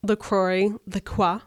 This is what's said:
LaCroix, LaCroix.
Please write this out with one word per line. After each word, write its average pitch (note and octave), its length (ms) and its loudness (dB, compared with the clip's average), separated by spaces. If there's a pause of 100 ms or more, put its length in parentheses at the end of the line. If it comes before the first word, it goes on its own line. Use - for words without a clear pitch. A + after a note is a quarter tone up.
LaCroix, G3+ 840 2
LaCroix. F#3+ 600 -2